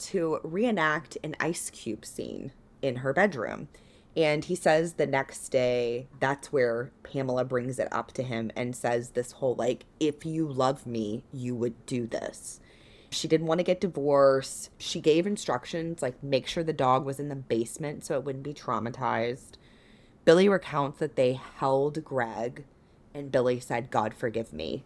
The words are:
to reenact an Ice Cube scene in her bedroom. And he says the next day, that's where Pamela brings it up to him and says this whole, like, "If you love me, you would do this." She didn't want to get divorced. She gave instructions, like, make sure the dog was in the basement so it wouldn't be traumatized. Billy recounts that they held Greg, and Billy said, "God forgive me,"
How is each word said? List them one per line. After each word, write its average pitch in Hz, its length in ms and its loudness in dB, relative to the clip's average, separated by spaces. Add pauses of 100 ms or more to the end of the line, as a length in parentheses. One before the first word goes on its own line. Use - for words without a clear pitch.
to 165 340 0
reenact 165 800 0
an 156 160 -8
Ice - 300 -4
Cube - 360 -10
scene - 460 -10 (300)
in 127 160 -2
her 135 160 -2
bedroom. 143 560 0 (480)
And 151 280 2
he 180 100 -2
says 165 380 4
the 147 140 0
next 135 420 -4
day, 123 580 2 (120)
that's 139 320 -2
where 123 400 2 (120)
Pamela 127 420 -2
brings 127 340 -2
it - 120 0
up - 220 -4
to 131 100 -4
him 113 320 -4
and 123 200 -4
says 120 340 -2
this - 240 -4
whole, 127 220 0
like, 117 300 -2 (140)
"If 151 260 0
you 160 220 -2
love 131 400 0
me, 113 360 -4 (100)
you 123 220 -4
would 117 300 -4
do 123 220 -4
this." - 540 -10 (480)
She - 180 -4
didn't 160 200 2
want 160 120 2
to 180 60 0
get 180 160 2
divorced. 139 960 4
She - 240 -6
gave 165 260 6
instructions, 165 720 -4
like, 127 220 -4
make 139 240 0
sure 175 160 -2
the 160 100 0
dog 131 320 4
was 139 140 -6
in 147 80 -6
the 139 80 -6
basement 135 680 -4
so 160 100 -2
it 131 80 -2
wouldn't 139 200 -6
be 143 100 -8
traumatized. 120 1040 -4 (640)
Billy 175 240 8
recounts 147 520 0
that 151 180 -4
they 131 160 4
held 139 720 0
Greg, 120 580 -4 (500)
and 143 180 -10
Billy 123 280 2
said, 123 320 -4
"God 110 220 0
forgive 113 400 -4
me," 78 320 -6